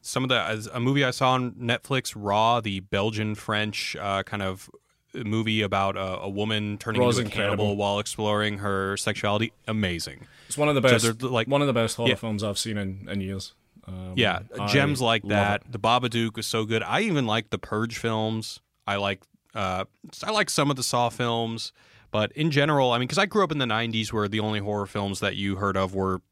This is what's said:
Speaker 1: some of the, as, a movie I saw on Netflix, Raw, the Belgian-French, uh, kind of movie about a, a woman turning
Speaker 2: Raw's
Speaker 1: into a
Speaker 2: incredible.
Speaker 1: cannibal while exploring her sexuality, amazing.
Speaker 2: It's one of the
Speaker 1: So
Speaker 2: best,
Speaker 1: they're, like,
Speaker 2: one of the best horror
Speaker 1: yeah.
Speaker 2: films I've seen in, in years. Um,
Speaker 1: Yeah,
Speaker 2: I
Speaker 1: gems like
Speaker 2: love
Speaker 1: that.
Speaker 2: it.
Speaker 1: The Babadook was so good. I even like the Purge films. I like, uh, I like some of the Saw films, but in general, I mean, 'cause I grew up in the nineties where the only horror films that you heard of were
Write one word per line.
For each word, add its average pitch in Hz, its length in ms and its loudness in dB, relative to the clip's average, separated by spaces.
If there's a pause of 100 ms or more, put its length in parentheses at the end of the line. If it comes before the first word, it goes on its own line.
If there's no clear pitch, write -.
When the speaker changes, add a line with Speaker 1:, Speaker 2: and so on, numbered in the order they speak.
Speaker 1:
some 131 220 -2
of 131 60 -2
the, 123 120 4
as, 107 260 -4
a 123 120 -6
movie 135 240 2
I 127 80 2
saw 131 220 2
on 127 200 0
Netflix, 123 600 -2
Raw, 110 460 4
the 98 180 -2
Belgian-French, 107 1160 -2
uh, 98 260 -2
kind 101 200 -6
of 95 260 -6 (540)
movie 107 380 0
about 98 340 0
a, 95 260 -4
a 98 80 -6
woman 104 480 -2
turning 113 240 -2
Speaker 2:
Raw's 120 160 4
Speaker 1:
into 110 120 -2
a - 20 -8
Speaker 2:
incredible. 104 340 0
Speaker 1:
cannibal 101 120 2
while 101 220 2
exploring 104 600 0
her 98 380 -2
sexuality, 104 560 0 (140)
amazing. 90 600 -2 (200)
Speaker 2:
It's - 100 -6
one 147 120 4
of 147 60 4
the 127 60 4
Speaker 1:
So 127 120 8 (160)
Speaker 2:
best, 113 100 -2
Speaker 1:
they're, 127 100 -4
like, 117 180 2
Speaker 2:
one 139 140 4
of 143 60 4
the 131 60 2
best 113 240 2
horror 120 120 2
Speaker 1:
yeah. 123 60 2
Speaker 2:
films 107 280 -4
I've 95 140 -2
seen 110 200 -4
in, 98 320 -6
in 98 120 -4
years. 95 320 -8 (340)
Um, 92 280 -10
Speaker 1:
Yeah, 101 240 2 (200)
Speaker 2:
I 101 80 -2
Speaker 1:
gems 139 340 2
like 113 220 2
Speaker 2:
love 95 60 -8
Speaker 1:
that. 104 360 2
Speaker 2:
it. 123 60 -16
Speaker 1:
The 113 80 -8
Babadook 117 560 2
was 110 120 -6
so 113 180 0
good. 110 180 0
I 123 180 0
even 156 260 0
like 110 240 0
the 101 80 -4
Purge 113 380 -4
films. 110 640 -4 (280)
I 101 100 0
like, 101 240 -2 (320)
uh, 95 320 -2 (380)
I 202 80 -4
like 214 180 2
some 143 200 2
of 139 60 2
the 127 80 -4
Saw 120 260 2
films, 117 600 -4 (400)
but 107 220 2
in 156 180 0
general, 139 400 4
I 117 60 4
mean, 123 100 0
'cause 147 100 0
I 202 80 4
grew 202 180 2
up 160 80 0
in 151 80 -2
the 131 60 2
nineties 110 460 0
where 107 160 0
the 107 120 -2
only 107 200 0
horror 101 280 -2
films 98 320 -4
that 98 160 0
you 98 220 -2
heard 98 200 0
of 95 160 0
were 95 280 0 (100)